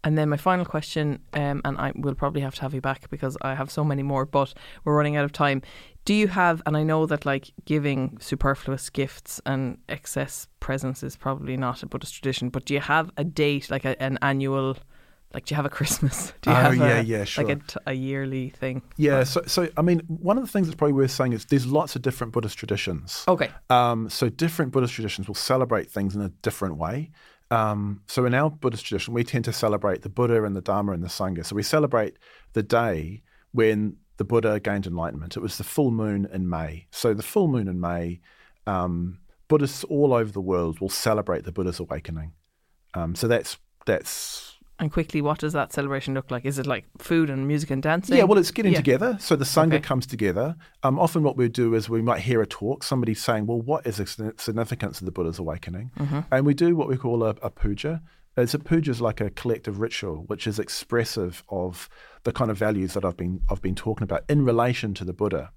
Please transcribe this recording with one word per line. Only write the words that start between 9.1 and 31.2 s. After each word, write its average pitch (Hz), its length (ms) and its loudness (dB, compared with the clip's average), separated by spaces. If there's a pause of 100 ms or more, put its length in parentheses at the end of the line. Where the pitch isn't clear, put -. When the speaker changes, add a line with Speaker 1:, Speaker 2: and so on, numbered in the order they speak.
Speaker 1:
and 135 320 -2 (100)
excess - 600 -8 (100)
presents 135 460 -6
is 131 120 -10
probably 135 400 -6
not 127 280 -4
a - 20 -12
Buddhist - 280 -10
tradition, 127 340 -4
but 127 160 -6
do 139 100 -2
you 143 60 0
have 160 360 0
a 143 60 -4
date, 147 480 0
like, 135 140 -4
a, 131 180 -2
an 135 200 -2
annual, 135 540 0 (560)
like, - 140 -8
do - 60 -6
you 147 40 -2
have 143 100 -2
a 143 40 -2
Christmas? - 680 -2
<laughs> - 60 -20
Do - 80 0
you 123 60 6
Speaker 2:
Oh, 127 40 8
Speaker 1:
have 127 160 6
Speaker 2:
yeah, 117 220 6
Speaker 1:
a, 117 60 2
Speaker 2:
yeah, 110 180 -2
sure. 139 220 -2
Speaker 1:
like, 143 140 0
a - 60 -10
t-, - 220 -10
a 139 60 -4
yearly 131 560 -4
thing? 131 340 -6 (140)
Speaker 2:
Yeah, 143 240 6
Speaker 1:
Or 127 40 6
Speaker 2:
so, 170 220 0
so, 175 300 2
I 151 60 2
mean, 175 260 6
one 170 280 0
of 262 60 0
the 220 80 -6
things 190 160 2
that's 160 100 -6
probably 147 180 4
worth 135 180 4
saying 127 200 0
is 110 120 -4
there's 135 240 4
lots 151 260 2
of 127 80 -6
different 123 300 -2
Buddhist 110 260 -2
traditions. 95 680 -4
Speaker 1:
Okay. 165 220 2 (200)
Speaker 2:
Um, 120 400 4
so - 180 0
different 160 440 0
Buddhist 123 220 2
traditions 101 340 -4
will 101 80 -6
celebrate 120 520 2
things 101 280 -2
in 104 60 -2
a 95 80 -4 (120)
different 95 340 -2
way. 107 360 -4 (380)
Um, 104 560 0
so 127 180 0
in 123 80 2
our 143 180 4
Buddhist 123 360 -4
tradition, 107 260 -4
we 120 120 0
tend 120 200 -2
to 113 80 -2
celebrate 104 480 0
the - 80 -10
Buddha 117 360 2
and 98 120 -2
the 90 60 -4
Dharma 101 300 0
and 85 120 -2
the 92 40 -6
Sangha. 90 360 -4